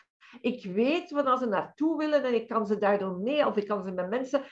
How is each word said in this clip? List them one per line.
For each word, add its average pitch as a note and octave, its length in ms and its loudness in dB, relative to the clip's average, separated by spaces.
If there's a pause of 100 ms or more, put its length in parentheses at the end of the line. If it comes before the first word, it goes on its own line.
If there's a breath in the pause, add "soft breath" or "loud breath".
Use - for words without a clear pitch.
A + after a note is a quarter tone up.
(420 loud breath)
Ik - 240 -4
weet B3+ 460 0
waar C4 260 2
ze B3+ 80 -2
naartoe B3+ 520 0
willen D4+ 260 2
en B3 100 0
ik A3+ 140 0
kan A3+ 180 0
ze G3+ 120 0
daardoor G3 400 2
mee, C#4 300 2
of G#3+ 100 -2
ik G#3 100 0
kan G#3 160 -2
ze F#3+ 80 -8
met F3+ 180 -4
mensen C4 420 -2